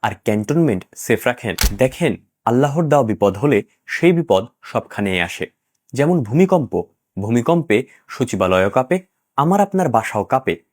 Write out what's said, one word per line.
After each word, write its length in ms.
আর 120
ক্যান্টনমেন্ট 600
সেফ 320
রাখেন? 260
দেখেন, 360
আল্লাহর 420
দেওয়া 180
বিপদ 320
হলে 200
সেই 260
বিপদ 300
সবখানেই 580
আসে। 240
যেমন 280
ভূমিকম্প, 520
ভূমিকম্পে 600
সচিবালয়ও 600
কাঁপে, 260
আমার 240
আপনার 280
বাসাও 360
কাঁপে। 300